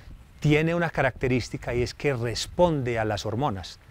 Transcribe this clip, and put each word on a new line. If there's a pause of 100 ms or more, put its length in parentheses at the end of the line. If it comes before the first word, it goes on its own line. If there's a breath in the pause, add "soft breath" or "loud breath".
(400 loud breath)
tiene
una
característica
y
es
que
responde
a
las
hormonas, (120)